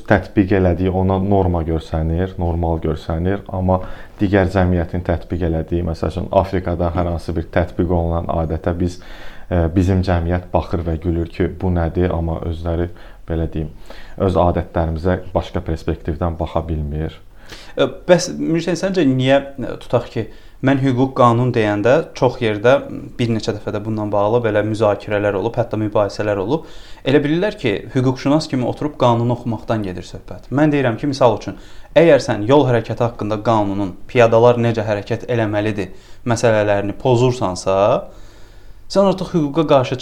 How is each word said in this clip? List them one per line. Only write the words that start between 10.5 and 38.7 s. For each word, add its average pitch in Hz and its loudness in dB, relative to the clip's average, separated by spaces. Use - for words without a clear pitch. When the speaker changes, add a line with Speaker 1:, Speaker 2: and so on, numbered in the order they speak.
Speaker 1:
baxır 85 -2
və 82 -2
gülür 82 -2
ki, 85 -2
bu 90 -2
nədir, 85 0
amma 82 -2
özləri, 85 -2
belə 82 -2
deyim, 78 -6
öz 90 2
adətlərimizə 85 0
başqa 85 -4
perspektivdən 82 -4
baxa 82 -4
bilmir. 76 -6
Speaker 2:
Ə, 123 0
bəs, 170 4
Mirhüseyn, 156 -2
səncə 185 0
niyə, 131 4
ə, - -6
tutaq - -2
ki, 110 -6
mən 135 4
hüquq, 131 2
qanun 120 4
deyəndə 107 2
çox 123 2
yerdə, 113 4
bir 117 0
neçə 107 -2
dəfə 101 -8
də 107 -6
bununla 107 -4
bağlı 104 2
belə 104 2
müzakirələr 104 0
olub, 113 -2
hətta 113 -2
mübahisələr 104 0
olub. 123 -2
Elə 139 4
bilirlər 180 0
ki, 151 0
hüquqşünas 131 0
kimi 123 -2
oturub - -6
qanunu 120 2
oxumaqdan 110 -4
gedir 90 -8
söhbət. - -14
Mən 151 4
deyirəm 131 0
ki, 143 -2
misal 123 4
üçün, 95 -8
əgər 151 8
sən 101 -4
yol 139 6
hərəkəti 117 0
haqqında 107 -2
qanunun, 101 0
piyadalar 117 6
necə 113 0
hərəkət 107 -4
eləməlidir 104 -2
məsələlərini 104 2
pozursansa, 117 2